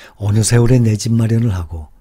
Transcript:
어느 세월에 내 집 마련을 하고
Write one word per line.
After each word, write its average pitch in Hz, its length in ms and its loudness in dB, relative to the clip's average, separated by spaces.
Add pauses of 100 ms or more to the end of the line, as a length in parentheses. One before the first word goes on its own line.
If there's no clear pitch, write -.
(160)
어느 104 260 -2
세월에 120 380 2
내 110 160 2
집 113 160 -4
마련을 117 420 0
하고 82 340 -10 (120)